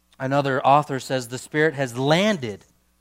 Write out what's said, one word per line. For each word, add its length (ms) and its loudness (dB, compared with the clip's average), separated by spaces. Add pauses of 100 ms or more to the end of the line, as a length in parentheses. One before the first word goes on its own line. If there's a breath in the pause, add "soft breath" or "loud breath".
(200)
another 460 0
author 340 4
says, 280 -4
"The 100 -8
Spirit 340 0
has 240 -6
landed 680 0 (340)